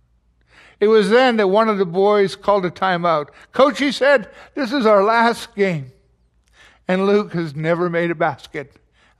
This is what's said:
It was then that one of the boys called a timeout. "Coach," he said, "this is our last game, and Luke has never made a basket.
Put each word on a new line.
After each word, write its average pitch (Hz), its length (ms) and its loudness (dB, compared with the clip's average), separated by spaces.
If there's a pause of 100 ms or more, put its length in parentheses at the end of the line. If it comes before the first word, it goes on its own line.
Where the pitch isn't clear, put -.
(800)
It 208 80 2
was 214 220 4
then 240 280 4
that 208 100 2
one 220 220 2
of 208 80 0
the 196 80 0
boys 196 500 0
called 196 300 -2
a 170 40 -4
timeout. 170 600 -2 (220)
"Coach," 254 280 2
he 269 120 -2
said, 254 380 0 (260)
"this 247 180 -6
is 262 120 0
our 208 180 4
last 233 520 0
game, 170 360 -4 (960)
and 185 180 -2
Luke 202 280 0
has 165 220 -6
never 170 340 -2
made 170 220 -4
a 165 40 -6
basket. 151 600 -8 (440)